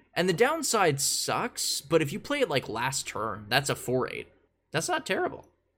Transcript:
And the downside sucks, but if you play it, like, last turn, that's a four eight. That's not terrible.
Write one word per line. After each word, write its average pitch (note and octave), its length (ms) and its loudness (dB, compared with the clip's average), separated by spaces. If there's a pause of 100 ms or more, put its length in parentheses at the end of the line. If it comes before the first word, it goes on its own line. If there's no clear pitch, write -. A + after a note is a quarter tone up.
(140)
And F3 140 2
the F#3+ 60 4
downside A3 640 2
sucks, - 800 -2
but E3 200 4
if D3 100 0
you G3+ 80 -6
play C#4+ 220 -2
it, G#3 80 4
like, C#3 180 0
last A#2+ 400 -4
turn, G#2+ 400 -6
that's C3+ 220 2
a B2+ 60 0
four B2 380 -2
eight. - 140 -10 (440)
That's D#3+ 180 -2
not F4 160 -2
terrible. - 420 -4 (300)